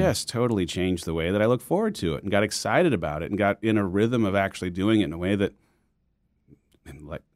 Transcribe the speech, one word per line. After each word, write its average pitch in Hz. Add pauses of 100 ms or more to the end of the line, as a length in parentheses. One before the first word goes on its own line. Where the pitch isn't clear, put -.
just -
totally 113
changed 92
the 85
way 82
that 104
I 107
look 123
forward 208
to 82
it -
and 98
got 101
excited 131
about 80
it 80
and 98
got 101
in 110
a 101
rhythm 113
of 95
actually 95
doing 101
it 92
in 73
a 80
way 92
that, 98 (1500)
like, 76 (140)